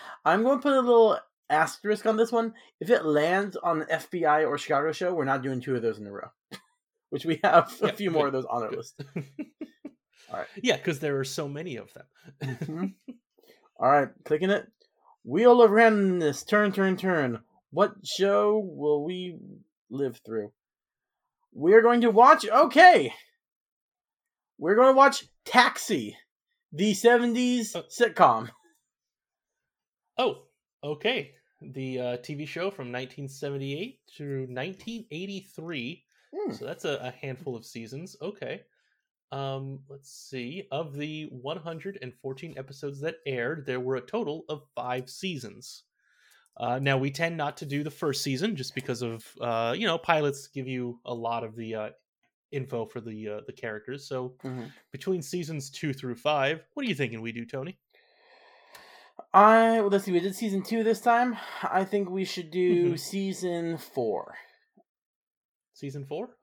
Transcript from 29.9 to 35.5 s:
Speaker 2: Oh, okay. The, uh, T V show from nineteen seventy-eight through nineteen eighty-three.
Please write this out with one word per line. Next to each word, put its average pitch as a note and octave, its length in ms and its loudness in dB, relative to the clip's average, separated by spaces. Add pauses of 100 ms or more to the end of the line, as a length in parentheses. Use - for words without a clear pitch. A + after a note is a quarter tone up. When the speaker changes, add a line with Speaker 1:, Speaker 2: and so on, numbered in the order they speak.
Speaker 2:
Oh, - 260 -2 (380)
okay. D3+ 500 -4 (300)
The, C3 380 -8
uh, B2 180 -4
T C#3+ 180 -14
V C#3+ 100 -10
show E3+ 260 -6
from C3 200 -12
nineteen C3 360 -10
seventy-eight C#3+ 720 -10 (160)
through C#3 320 -8
nineteen F#3 640 -10
eighty-three. E3+ 920 -12 (280)